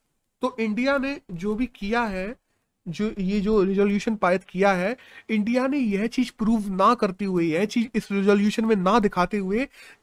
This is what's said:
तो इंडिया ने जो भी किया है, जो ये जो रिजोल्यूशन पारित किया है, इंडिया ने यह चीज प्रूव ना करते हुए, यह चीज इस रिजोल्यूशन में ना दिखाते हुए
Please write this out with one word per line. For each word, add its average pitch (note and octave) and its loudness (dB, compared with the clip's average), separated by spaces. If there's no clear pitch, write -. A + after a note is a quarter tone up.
तो B3+ -4
इंडिया A#3+ -2
ने C#4 -4
जो G3 -4
भी A#3+ -2
किया A3+ -4
है, F#3+ -6
जो G#3 -4
ये G3 -2
जो G#3 2
रिजोल्यूशन G3+ 0
पारित F#3 0
किया G3 2
है, F#3+ -2
इंडिया A3+ 0
ने C#4+ -2
यह G#3+ 0
चीज A#3 -2
प्रूव G#3+ 0
ना F#3+ 4
करते G3+ -2
हुए, F3+ 0
यह E3 2
चीज A3+ -2
इस G#3 -2
रिजोल्यूशन G3+ 2
में A3+ 4
ना F#3+ 4
दिखाते G3+ 0
हुए G3+ -2